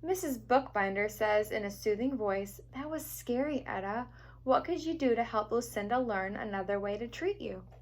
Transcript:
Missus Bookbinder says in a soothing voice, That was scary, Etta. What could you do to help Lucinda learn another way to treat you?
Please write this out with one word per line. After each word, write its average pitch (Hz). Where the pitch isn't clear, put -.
Missus 320
Bookbinder 208
says 214
in 220
a 202
soothing 220
voice, 202
That 277
was 311
scary, 262
Etta. 202
What 262
could 330
you 320
do 247
to 233
help 220
Lucinda 233
learn 202
another 202
way 202
to 226
treat 370
you? 190